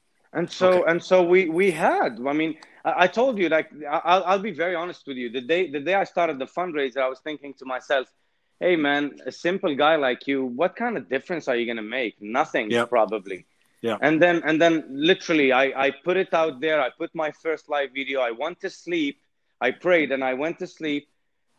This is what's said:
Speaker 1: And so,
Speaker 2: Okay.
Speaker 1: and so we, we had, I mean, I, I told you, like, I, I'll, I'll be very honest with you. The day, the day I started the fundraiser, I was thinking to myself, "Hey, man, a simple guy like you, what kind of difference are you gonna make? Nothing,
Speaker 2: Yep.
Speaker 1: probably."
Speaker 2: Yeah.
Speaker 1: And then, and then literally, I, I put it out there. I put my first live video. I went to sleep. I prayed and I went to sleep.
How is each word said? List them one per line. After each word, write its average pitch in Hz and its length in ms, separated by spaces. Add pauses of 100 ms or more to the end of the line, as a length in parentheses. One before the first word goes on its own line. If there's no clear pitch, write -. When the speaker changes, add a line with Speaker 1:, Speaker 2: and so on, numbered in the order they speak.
(320)
Speaker 1:
And 160 180
so, - 180 (140)
Speaker 2:
Okay. - 80
Speaker 1:
and 170 120
so 185 200
we, 180 260
we 180 220
had, 185 560
I 139 80
mean, 156 240 (260)
I, 160 200
I - 20
told 226 320
you, 175 100
like, 156 220 (180)
I, 151 160
I'll, 180 200
I'll 190 140
be 196 120
very 165 240
honest 170 320
with 139 100
you. 123 140
The 123 100
day, 160 300
the 147 100
day 156 140
I 196 100
started 165 340
the 131 80
fundraiser, 147 520
I 131 100
was 131 120
thinking 143 340
to - 100
myself, 131 440 (520)
"Hey, 175 160
man, 143 480
a 127 80
simple 180 420
guy 147 220
like 131 300
you, 135 180
what 131 320
kind 233 220
of 127 100
difference 143 400
are 127 80
you 117 100
gonna 113 160 (180)
make? 110 200
Nothing, 120 500
Speaker 2:
Yep. 117 200
Speaker 1:
probably." 98 560 (340)
Speaker 2:
Yeah. 113 220
Speaker 1:
And 151 180
then, 170 240
and 151 160
then 165 300
literally, 151 640
I, 135 340
I 139 60
put 180 260
it 185 160
out 160 260
there. 156 200
I 123 100
put - 240
my 156 160
first 151 400
live 143 240
video. 135 260
I 120 120
went 147 280
to 190 100
sleep. 165 500 (420)
I 123 80
prayed 156 420
and 135 100
I 131 120
went 156 240
to 185 80
sleep. 147 420 (500)